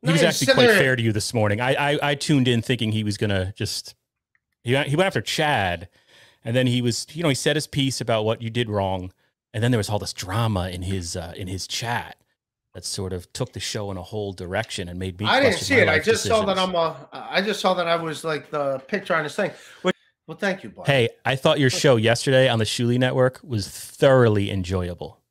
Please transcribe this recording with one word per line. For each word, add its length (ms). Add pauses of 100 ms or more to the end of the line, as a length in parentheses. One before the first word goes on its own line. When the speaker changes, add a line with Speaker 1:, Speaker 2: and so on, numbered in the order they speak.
Speaker 1:
He 40
Speaker 2:
No, 60
Speaker 1:
was 100
Speaker 2:
he's 60
Speaker 1:
actually 180
Speaker 2:
sitting 80
Speaker 1:
quite 140
Speaker 2:
there 100
Speaker 1:
fair 180
to 60
you 100
this 220
morning. 260
I, 320
I, 180
I 40
tuned 340
in 140
thinking 300
he 120
was 140
gonna 380
just, 380 (680)
he 80
went, 160
he 80
went 100
after 140
Chad, 680 (560)
and 120
then 100
he 140
was, 340
you 80
know, 60
he 60
said 220
his 100
piece 340
about 240
what 180
you 80
did 200
wrong, 420 (400)
and 100
then 80
there 80
was 120
all 80
this 160
drama 560
in 120
his, 340
uh, 200
in 120
his 180
chat 500 (560)
that 120
sort 280
of 220
took 180
the 80
show 300
in 60
a 60
whole 300
direction 560
and 100
made 220
me 60
Speaker 2:
I 140
didn't 140
Speaker 1:
question 120
Speaker 2:
see 80
Speaker 1:
my 80
Speaker 2:
it. 60
I 80
Speaker 1:
life 80
Speaker 2:
just 200
saw 220
that 80
Speaker 1:
decisions. 200
Speaker 2:
I'm, 20
uh, 180 (180)
I 300
just 180
saw 140
that 140
I 80
was, 280
like, 260
the 280
picture 360
on 100
his 100
thing. 160 (320)
Which, 140 (320)
well, 100
thank 240
you, 80
Bob. 160
Speaker 1:
Hey, 220 (180)
I 100
thought 220
your 100
show 280
yesterday 520
on 120
the 40
Shuli 340
Network 440
was 260
thoroughly 840
enjoyable. 680 (100)